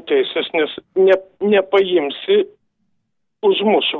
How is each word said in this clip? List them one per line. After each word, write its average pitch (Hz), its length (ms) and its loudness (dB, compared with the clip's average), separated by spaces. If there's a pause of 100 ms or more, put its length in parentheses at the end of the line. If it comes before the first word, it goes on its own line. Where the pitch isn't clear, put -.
teisės, 135 380 -2 (100)
nes 156 160 -2 (240)
ne, 190 160 4 (320)
nepaimsi, 190 1000 0 (960)
užmuš 196 580 0